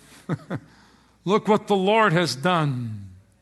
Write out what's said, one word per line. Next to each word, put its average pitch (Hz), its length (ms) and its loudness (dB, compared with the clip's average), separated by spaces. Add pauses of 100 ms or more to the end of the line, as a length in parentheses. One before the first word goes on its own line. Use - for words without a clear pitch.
(280)
<laughs> - 960 -12
Look 214 240 0
what 208 180 2
the 208 100 2
Lord 202 360 4
has 156 240 0
done. 127 720 -2 (340)